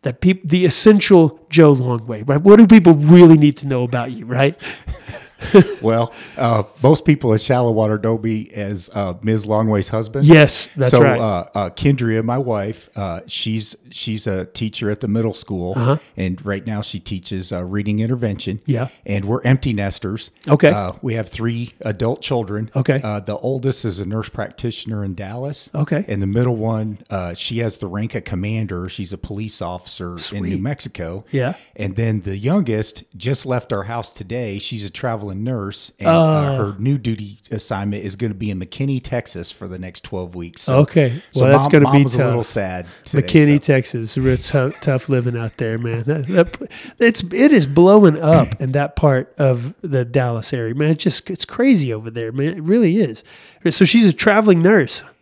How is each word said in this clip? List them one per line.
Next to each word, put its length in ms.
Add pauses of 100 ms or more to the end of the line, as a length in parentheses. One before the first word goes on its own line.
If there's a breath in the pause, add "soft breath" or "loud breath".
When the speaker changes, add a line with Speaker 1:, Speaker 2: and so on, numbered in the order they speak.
Speaker 1:
that 180
peop-, 260
the 180
essential 840
Joe 260
Longway, 520
right? 140
What 140
do 120
people 260
really 440
need 200
to 100
know 160
about 280
you, 140
right? 380
<laughs> 340 (840 loud breath)
Speaker 2:
Well, 300 (240 loud breath)
uh, 280 (180)
most 240
people 260
in 80
Shallow 320
Water 280
know 180
me 360
as, 400
uh, 280
Ms. 240
Longway's 420
husband. 380
Speaker 1:
Yes, 500
that's 160
Speaker 2:
So, 100
Speaker 1:
right. 200
Speaker 2:
uh, 320
uh, 160
Kendria, 540
my 160
wife, 560
uh, 320
she's, 480 (160)
she's 340
a 220
teacher 420
at 120
the 60
middle 280
school, 420
Speaker 1:
Uh-huh. 200 (200 soft breath)
Speaker 2:
and 260
right 220
now 160
she 180
teaches, 520
uh, 120
reading 360
intervention. 680
Speaker 1:
Yeah. 220 (180 soft breath)
Speaker 2:
And 200
we're 180
empty 300
nesters. 580 (160)
Speaker 1:
Okay. 240
Speaker 2:
Uh, 220 (100)
we 100
have 160
three 520
adult 420
children. 520
Speaker 1:
Okay. 280
Speaker 2:
Uh, 160
the 180
oldest 480
is 140
a 60
nurse 240
practitioner 760
in 80
Dallas. 640
Speaker 1:
Okay. 320
Speaker 2:
And 140
the 60
middle 280
one, 420 (140)
uh, 240
she 240
has 180
the 100
rank 280
of 80
commander. 640
She's 240
a 60
police 420
officer 460 (280)
in 80
New 60
Speaker 1:
Sweet. 120
Speaker 2:
Mexico. 680
Speaker 1:
Yeah. 220 (220 soft breath)
Speaker 2:
And 200
then 260
the 160
youngest 640 (120)
just 300
left 260
our 120
house 280
today. 460
She's 260
a 60
traveling 380 (160)
nurse, 560
and, 80
uh, 100
Speaker 1:
Oh. 540
Speaker 2:
her 80
new 180
duty 420 (120)
assignment 520
is 120
gonna 180
be 160
in 100
McKinney, 440
Texas, 480
for 160
the 100
next 260
twelve 320
weeks. 280
So, 160
Speaker 1:
Okay. 340 (180)
Speaker 2:
so 100
Speaker 1:
Well, 100
that's 140
Speaker 2:
mom-, 180
Speaker 1:
gonna 80
be 120
Speaker 2:
mom's 120
a 40
little 200
Speaker 1:
tough. 80
Speaker 2:
sad 380 (180 soft breath)
today, 240
Speaker 1:
McKinney, 260 (100)
Speaker 2:
so. 100
Speaker 1:
Texas. 440
It's 320
tou-, 320
tough 280
living 280
out 200
there, 200
man. 300
That, 200
that, 420 (280 loud breath)
it's, 260
it 280
is 160
blowing 520
up 400
in 120
that 240
part 420
of 440
the 240
Dallas 480
area, 200
man. 180
It's 120
just, 260
it's 160
crazy 480
over 160
there, 220
man. 260
It 60
really 340
is. 260 (460 soft breath)
So 160
she's 220
a 60
traveling 480
nurse. 420 (180)